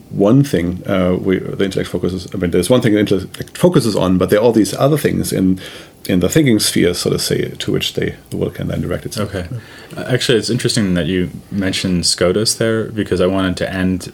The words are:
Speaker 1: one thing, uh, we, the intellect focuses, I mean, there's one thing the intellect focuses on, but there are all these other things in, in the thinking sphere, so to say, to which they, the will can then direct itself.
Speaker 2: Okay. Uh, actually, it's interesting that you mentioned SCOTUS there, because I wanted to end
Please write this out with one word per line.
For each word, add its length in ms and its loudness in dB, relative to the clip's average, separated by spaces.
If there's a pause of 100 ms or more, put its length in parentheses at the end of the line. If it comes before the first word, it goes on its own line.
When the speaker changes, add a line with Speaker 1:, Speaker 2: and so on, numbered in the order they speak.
(100)
Speaker 1:
one 320 4
thing, 440 -2
uh, 340 2
we, 180 0
the 260 -4
intellect 260 -2
focuses, 440 -4
I 40 -8
mean, 120 -2
there's 180 2
one 120 4
thing 140 2
the 60 4
intellect 560 -2
focuses 380 4
on, 240 2
but 120 2
there 100 4
are 20 2
all 100 6
these 220 2
other 240 2
things 340 -2
in, 260 2 (480)
in 140 2
the 80 2
thinking 300 4
sphere, 340 2
so 180 -4
to 80 0
say, 320 -2
to 220 -6
which 220 -2
they, 220 -4 (140)
the 60 -8
will 140 -2
can 180 -8
then 140 -4
direct 240 -6
itself. 280 -6
Speaker 2:
Okay. 140 -6 (480)
Uh, 120 -10
actually, 280 2
it's 140 -2
interesting 440 0
that 120 0
you 240 0 (200)
mentioned 540 -2
SCOTUS 520 2
there, 340 0
because 320 0
I 40 4
wanted 320 0
to 140 -4
end 420 -2